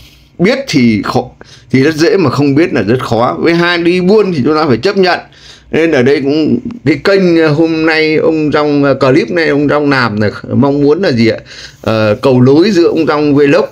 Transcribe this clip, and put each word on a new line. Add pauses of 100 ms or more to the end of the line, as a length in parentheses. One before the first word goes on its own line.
(400)
Biết
thì
khó, (480)
thì
rất
dễ,
mà
không
biết
là
rất
khó.
Với
hai,
đi
buôn
thì
chúng
ta
phải
chấp
nhận. (520)
Nên
ở
đây
cũng (280)
cái
kênh,
ờ,
hôm
nay
ông
trong,
ờ,
clip
này
ông
Rong
làm
là (240)
mong
muốn
là
gì
ạ? (440)
Ờ,
cầu
nối
giữa
ông
Rong
Vlog